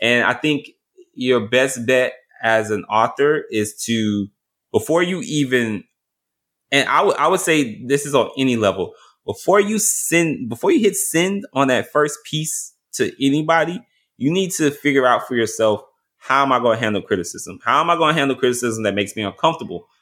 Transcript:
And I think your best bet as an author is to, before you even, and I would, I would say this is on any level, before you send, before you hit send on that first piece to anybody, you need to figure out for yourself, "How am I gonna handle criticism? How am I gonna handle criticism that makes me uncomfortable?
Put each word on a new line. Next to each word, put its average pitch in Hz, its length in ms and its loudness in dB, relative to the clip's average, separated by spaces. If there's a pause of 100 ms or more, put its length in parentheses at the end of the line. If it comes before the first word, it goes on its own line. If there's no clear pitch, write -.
And 120 240 4
I 120 80 4
think 147 340 -2 (460)
your 123 340 2
best 123 380 0
bet 127 300 2 (260)
as 113 280 0
an 104 160 -2
author 135 640 0
is 107 340 -4
to, 107 440 -2 (460)
before 160 300 0
you 180 180 -4
even, 123 640 -2 (840)
and 139 180 0
I 151 140 2
would, 202 120 2
I 147 120 0
would 185 120 2
say 135 460 -2
this 143 200 0
is 143 80 -4
on 123 240 2
any 131 200 2
level, 95 360 0 (320)
before 185 360 2
you 208 180 -2
send, 165 720 -2
before 175 220 -2
you 320 100 4
hit 202 160 0
send 190 560 -2
on 135 160 2
that 113 220 0
first 147 340 0
piece - 480 -8 (200)
to 110 180 -2 (140)
anybody, 156 540 0 (380)
you 139 140 0
need 180 220 -2
to 151 160 0
figure 139 360 2
out 123 220 2
for 127 80 -4
yourself, 110 460 0 (360)
"How 139 260 0
am 135 80 0
I 123 80 2
gonna 117 180 2
handle 104 240 -2
criticism? 90 600 -6
How 131 160 2
am 165 100 2
I 170 60 2
gonna 156 180 2
handle 139 220 0
criticism 120 480 -2
that 98 120 0
makes 101 200 -2
me 107 80 -4
uncomfortable? 101 640 -4 (140)